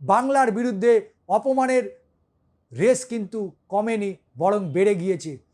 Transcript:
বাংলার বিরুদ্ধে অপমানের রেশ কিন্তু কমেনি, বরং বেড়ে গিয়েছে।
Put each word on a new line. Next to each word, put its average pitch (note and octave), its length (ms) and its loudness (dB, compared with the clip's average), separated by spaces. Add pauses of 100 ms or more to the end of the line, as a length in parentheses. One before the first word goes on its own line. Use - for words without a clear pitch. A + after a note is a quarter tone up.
বাংলার B3 500 2
বিরুদ্ধে A3 600 0 (180)
অপমানের B3+ 760 0 (760)
রেশ B3 260 2
কিন্তু G#3+ 480 -8 (160)
কমেনি, G#3 460 -2 (240)
বরং F#3+ 340 0
বেড়ে G3 220 2
গিয়েছে। E3+ 440 -4 (160)